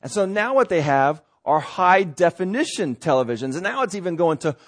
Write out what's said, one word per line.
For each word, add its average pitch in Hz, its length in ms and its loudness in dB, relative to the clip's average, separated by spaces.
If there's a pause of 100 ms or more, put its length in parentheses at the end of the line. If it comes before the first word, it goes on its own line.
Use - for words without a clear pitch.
And - 100 -12
so 202 140 0
now 208 280 -4
what 269 160 2
they 170 120 2
have 139 400 2 (240)
are 151 140 2
high 185 440 2
definition 185 920 -2
televisions. 131 580 -2
And 170 100 -8
now 254 200 -4
it's 196 120 -6
even 180 200 -6
going 160 240 0
to 156 160 -4 (120)